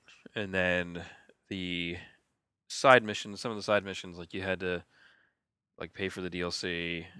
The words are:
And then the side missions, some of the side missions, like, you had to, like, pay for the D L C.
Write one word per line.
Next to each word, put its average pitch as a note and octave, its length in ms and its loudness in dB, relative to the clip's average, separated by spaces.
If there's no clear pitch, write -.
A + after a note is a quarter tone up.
And G2+ 200 -4
then F2+ 480 2
the F2+ 500 -4
side B2+ 360 8
missions, G#2 360 -6
some B2 100 -6
of A2 60 -6
the G2+ 60 -8
side G#2 220 2
missions, F#2 320 -10
like, F2 160 -14
you F#2+ 100 -6
had F#2 180 -2
to, F2+ 220 -2
like, - 140 -10
pay G2 160 -2
for F#2+ 140 -8
the F2+ 80 -4
D F2 100 -4
L F2 100 0
C. E2+ 560 -4